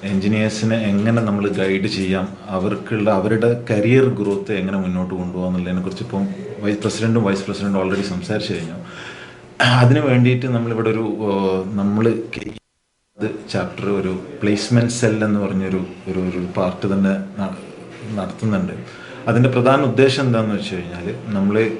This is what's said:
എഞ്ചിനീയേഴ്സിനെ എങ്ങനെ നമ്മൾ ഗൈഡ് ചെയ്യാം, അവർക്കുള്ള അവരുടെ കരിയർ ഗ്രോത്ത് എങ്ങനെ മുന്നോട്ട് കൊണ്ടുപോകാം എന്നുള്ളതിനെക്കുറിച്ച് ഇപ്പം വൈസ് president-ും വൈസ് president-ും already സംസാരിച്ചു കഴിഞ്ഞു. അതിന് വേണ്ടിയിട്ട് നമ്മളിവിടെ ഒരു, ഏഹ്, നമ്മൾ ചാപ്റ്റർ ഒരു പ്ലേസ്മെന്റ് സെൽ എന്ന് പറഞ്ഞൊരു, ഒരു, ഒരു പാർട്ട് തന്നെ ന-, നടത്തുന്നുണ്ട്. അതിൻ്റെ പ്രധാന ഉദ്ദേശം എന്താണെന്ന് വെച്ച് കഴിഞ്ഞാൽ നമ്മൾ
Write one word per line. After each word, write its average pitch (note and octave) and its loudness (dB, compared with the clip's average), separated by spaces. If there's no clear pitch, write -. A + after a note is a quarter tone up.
എഞ്ചിനീയേഴ്സിനെ G#2+ 2
എങ്ങനെ A2 2
നമ്മൾ G2+ 0
ഗൈഡ് F#2+ 0
ചെയ്യാം, F#2+ 0
അവർക്കുള്ള G#2 0
അവരുടെ A2 2
കരിയർ A#2 6
ഗ്രോത്ത് G2+ -2
എങ്ങനെ F#2+ -2
മുന്നോട്ട് F#2 -2
കൊണ്ടുപോകാം F2+ -4
എന്നുള്ളതിനെക്കുറിച്ച് F2+ -4
ഇപ്പം G2 -2
വൈസ് G#2 0
president-ും A2+ 2
വൈസ് G2 0
president-ും G2+ -2
already G2 0
സംസാരിച്ചു F2+ -4
കഴിഞ്ഞു. E2+ -6
അതിന് C3+ 8
വേണ്ടിയിട്ട് B2 4
നമ്മളിവിടെ A2+ 0
ഒരു, A2+ 0
ഏഹ്, F#2+ 0
നമ്മൾ G#2 2
ചാപ്റ്റർ F#2+ -4
ഒരു F#2 -2
പ്ലേസ്മെന്റ് A#2 2
സെൽ G#2+ 2
എന്ന് G#2 2
പറഞ്ഞൊരു, F#2+ -2
ഒരു, F#2 -2
ഒരു F2+ -4
പാർട്ട് F#2 -2
തന്നെ G2 2
ന-, F#2+ -4
നടത്തുന്നുണ്ട്. F#2 -2
അതിൻ്റെ A#2+ 6
പ്രധാന C3 6
ഉദ്ദേശം C3 4
എന്താണെന്ന് A2 2
വെച്ച് - -6
കഴിഞ്ഞാൽ F2 -8
നമ്മൾ G2+ 2